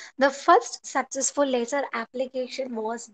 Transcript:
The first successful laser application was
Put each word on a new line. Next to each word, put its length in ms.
The 100
first 560
successful 600
laser 360
application 840
was 380